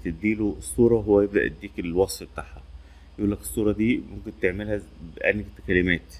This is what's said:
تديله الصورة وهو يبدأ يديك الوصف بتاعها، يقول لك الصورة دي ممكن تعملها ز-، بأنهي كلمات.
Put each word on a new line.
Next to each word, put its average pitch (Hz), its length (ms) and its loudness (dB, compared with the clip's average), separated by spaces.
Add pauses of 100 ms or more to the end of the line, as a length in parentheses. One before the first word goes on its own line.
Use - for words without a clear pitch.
تديله 101 540 0
الصورة 117 360 4
وهو 104 260 4
يبدأ 101 240 2
يديك - 340 -8
الوصف 87 540 0
بتاعها، - 300 -14 (560)
يقول 104 140 2
لك 98 80 -6
الصورة 107 320 0
دي 107 240 2
ممكن 104 360 -10 (100)
تعملها 104 340 -2
ز-، 98 60 -6 (340)
بأنهي 101 280 0 (220)
كلمات. 90 540 0